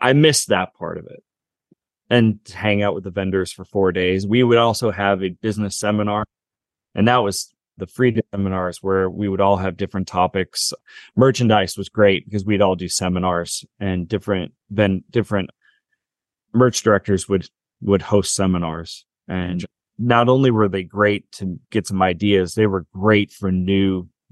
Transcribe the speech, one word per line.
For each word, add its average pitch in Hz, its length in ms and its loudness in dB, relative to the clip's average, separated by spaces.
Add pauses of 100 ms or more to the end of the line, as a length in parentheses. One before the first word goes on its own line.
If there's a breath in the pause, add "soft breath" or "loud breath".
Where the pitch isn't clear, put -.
I 127 120 4
missed 147 380 4
that 92 240 -2
part 85 220 -10
of 85 100 -14
it. - 180 -20 (840)
And 113 360 2
to - 120 -20
hang 104 260 0
out 101 120 0
with 95 100 -8
the 98 60 -8
vendors 95 420 -2
for 95 120 -18
four 95 280 0
days. 92 340 -2
We 117 180 2
would 117 140 4
also 117 340 0
have 98 320 0
a 92 60 -4
business 104 480 -6
seminar, 104 460 -2 (720)
and 104 140 2
that 123 100 4
was 101 340 -4 (240)
the 98 100 -10
free 120 340 0 (140)
seminars 95 480 -4
where 95 260 0
we 95 200 -6
would 95 120 -4
all 98 160 4
have 92 200 -4
different 95 320 -6
topics. - 640 -2 (440 loud breath)
Merchandise 113 640 2
was 98 100 -8
great 101 380 2
because 101 180 -6
we'd 101 160 0
all 95 140 4
do 90 140 -6
seminars, 90 760 -4 (140)
and 90 300 -4
different, 98 440 -4 (160)
then 98 420 0
different 101 400 -4 (1000)
merch 123 300 2
directors 101 460 0
would, 95 180 0 (340)
would 101 220 2
host 101 320 0
seminars. 87 720 -4 (220)
And 90 360 -6 (340)
not 120 300 2
only 131 220 4
were 107 180 2
they 95 140 -4
great 104 500 -2
to 92 260 -8 (120)
get 107 160 -2
some 95 160 -2
ideas, 92 520 0
they 110 120 2
were 95 260 -2
great 101 380 2
for 95 220 -4
new 92 560 0 (220)